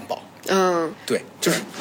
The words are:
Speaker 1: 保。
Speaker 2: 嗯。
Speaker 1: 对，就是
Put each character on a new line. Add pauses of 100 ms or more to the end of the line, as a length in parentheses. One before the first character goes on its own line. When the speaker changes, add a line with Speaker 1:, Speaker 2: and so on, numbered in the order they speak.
Speaker 1:
保。 (260)
Speaker 2:
嗯。 (140)
Speaker 1:
对， (180)
就
是 (220)